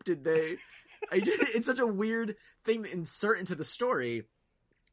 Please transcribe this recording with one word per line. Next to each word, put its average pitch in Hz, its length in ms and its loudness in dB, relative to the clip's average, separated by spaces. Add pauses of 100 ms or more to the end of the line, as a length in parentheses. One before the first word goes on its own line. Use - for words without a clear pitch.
Did 156 200 -2
they? 160 300 2 (580)
I, 190 100 4
<laughs> 269 320 2
it's 233 140 0
such 254 100 0
a 254 80 2
weird 220 500 0 (280)
thing 226 180 0
to 196 100 -8
insert 180 480 0
into 180 140 -6
the 151 120 -6
story. 123 600 -2 (680)